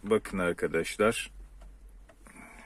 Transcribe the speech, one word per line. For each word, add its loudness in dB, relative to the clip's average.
bakın 0
arkadaşlar. 0